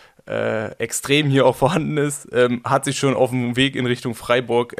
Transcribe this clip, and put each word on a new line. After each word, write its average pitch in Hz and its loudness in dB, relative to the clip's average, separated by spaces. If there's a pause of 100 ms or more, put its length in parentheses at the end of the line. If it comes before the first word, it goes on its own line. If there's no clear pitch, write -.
(260)
äh, 110 -4
extrem 143 0
hier 135 4
auch 127 4
vorhanden 151 0
ist, 143 -4
ähm, 123 2
hat 135 0
sich 139 -4
schon 139 0
auf 127 2
dem 120 -2
Weg 135 0
in 127 -2
Richtung 120 -4
Freiburg, 120 0